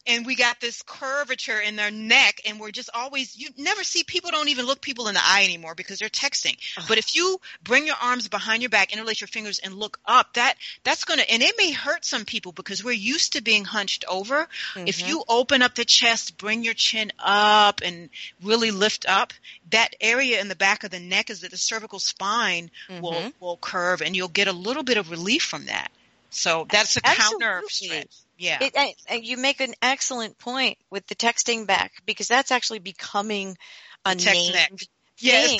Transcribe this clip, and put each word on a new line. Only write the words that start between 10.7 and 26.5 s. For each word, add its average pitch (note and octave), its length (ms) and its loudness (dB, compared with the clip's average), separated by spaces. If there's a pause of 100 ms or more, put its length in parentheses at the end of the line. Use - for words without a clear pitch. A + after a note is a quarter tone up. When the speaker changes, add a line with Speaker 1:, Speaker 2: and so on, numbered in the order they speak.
Speaker 1:
that's D4 200 0
gonna, D4 240 2
and A3+ 140 2
it F4+ 160 2
may F#4+ 140 4
hurt C#4+ 340 -4
some A#3 180 -4
people G3 280 -8
because F#3+ 300 -8
we're B3 100 -2
used A#3 420 0
to C#4+ 80 -2
being G#3+ 240 2
hunched G3 420 -4
over. A3+ 400 -2 (260)
If F3+ 260 -4
Speaker 2:
Mm-hmm. F3+ 80 -4
Speaker 1:
you D#4 200 -4
open B3 320 4
up B3 140 4
the A#3+ 100 -2
chest, - 540 2
bring A3 260 -4
your A3+ 100 -2
chin A3 440 0
up, G#3 640 6
and E3+ 240 -6 (340)
really A3+ 280 2
lift G#3 360 2
up, G3 280 2 (340)
that A3 320 4
area A#3 400 2
in G3+ 80 -4
the F#3 80 -6
back G3 260 2
of G3+ 80 -10
the F#3 80 -10
neck F#3 300 -2
is F#3+ 140 -10
that F3 80 -14
the F3+ 80 -12
cervical G#3+ 400 -4
spine F#3+ 720 -2 (180)
will, E3+ 240 -8
Speaker 2:
Mm-hmm. F3 160 -4 (100)
Speaker 1:
will F3 200 -8
curve, F3+ 420 -2
and E3 160 -2
you'll F#3 120 -2
get G3 200 2
a F#3+ 40 -2
little G#3+ 300 -4
bit B3 140 2
of F3 140 -4
relief F#3 320 0
from C#3 240 -6
that. G#2 220 -4 (420)
So E3 400 0